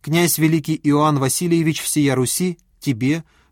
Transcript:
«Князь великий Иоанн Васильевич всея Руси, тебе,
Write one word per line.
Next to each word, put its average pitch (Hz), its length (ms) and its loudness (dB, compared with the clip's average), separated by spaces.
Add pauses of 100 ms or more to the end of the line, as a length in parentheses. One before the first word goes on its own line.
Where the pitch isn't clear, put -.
«Князь 165 360 0
великий 156 460 0
Иоанн 147 340 2
Васильевич 160 640 0
всея 139 340 0
Руси, 170 440 -2 (200)
тебе, 139 440 -2 (280)